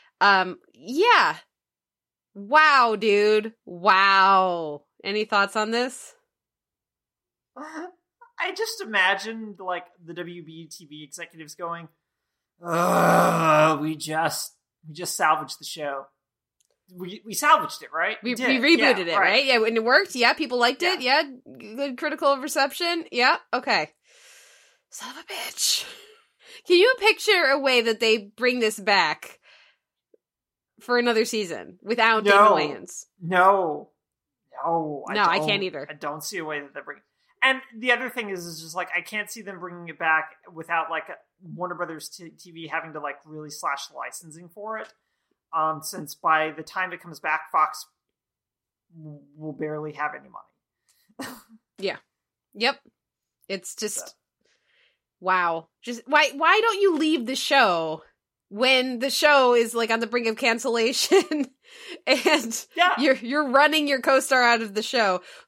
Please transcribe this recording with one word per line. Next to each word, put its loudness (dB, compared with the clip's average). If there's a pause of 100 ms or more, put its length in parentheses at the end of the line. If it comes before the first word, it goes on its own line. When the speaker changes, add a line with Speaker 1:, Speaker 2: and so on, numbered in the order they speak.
(200)
Speaker 1:
Um, 2 (160)
yeah. 2 (1000)
Wow, 4
dude. 2 (100)
Wow. 4 (200)
Any -4
thoughts 0
on -2
this? -4
Speaker 2:
<laughs> -20
I -12
just -6
imagined, -2
like, -6 (200)
the -14
W -12
B -18
T -20
V -18
executives -18
going, -10 (760)
"Ugh, 4
we -4
just, -4 (320)
we -18
just -8
salvaged 0
the -20
show. -10 (880)
We, -12
we -14
salvaged 2
it, -18
right? -4
Speaker 1:
We, -4
Speaker 2:
did 0
Speaker 1:
we 6
Speaker 2:
it. 2
Yeah, 4
Speaker 1:
rebooted -2
it, -4
Speaker 2:
right." 2
Speaker 1:
right? 2
Yeah, 2
and 0
it 0
worked. 2
Yeah, 4
people -4
liked 2
it. -2
Speaker 2:
Yeah. 2
Speaker 1:
Yeah, -6 (280)
g-, -18
good -6
critical 0
reception. -4
Yeah, 2 (160)
okay. -2 (1000)
Son -16
of -18
a -18
bitch. -4 (840)
Can 6
you 6
picture 2
a 2
way 2
that 0
they 4
bring -2
this 0
back 0 (1400)
for 0
another 2
season -6
without 2
Speaker 2:
No. 8
Speaker 1:
Damon -4
Wayans? -18 (140)
Speaker 2:
No. 2 (760)
No, -2
I -8
Speaker 1:
No, 0
I 2
can't -2
Speaker 2:
don't. 0
Speaker 1:
either. -10
Speaker 2:
I -14
don't -10
see -10
a -8
way -6
that -16
they -12
bring, -16 (440)
and 0 (180)
the 0
other -2
thing -8
is, -8
is -14
just, -16
like, -6
I -2
can't -10
see -14
them -14
bringing -14
it -16
back 0 (220)
without, -4
like, -6 (500)
Warner -8
Brothers -10
T-, -18
T -20
V -16
having -8
to, -10
like, -10 (100)
really -16
slash -8
licensing -16
for -12
it. -14 (640)
Um, -2
since -12
by 0
the -14
time -8
it -14
comes -20
back, -4 (100)
Fox -2 (1080)
w-, -18 (160)
will -12
barely -8
have -6
any -20
money. -20 (280)
<laughs> -20
Speaker 1:
Yeah. -6 (580)
Yep. -4 (680)
It's -12
just, -8
Speaker 2:
So. -12 (1120)
Speaker 1:
wow. 0 (140)
Just -10
why, 4
why 4
don't 0
you 4
leave 0
the -4
show 2 (460)
when 0
the -2
show 4
is, 2
like, -2
on 0
the -4
brink -4
of -2
cancellation 2 (560)
<laughs> -14
and 0 (100)
Speaker 2:
Yeah. 4
Speaker 1:
you're, 2
you're -2
running 4
your 0
co-star 2
out 4
of -10
the -4
show, 0 (280)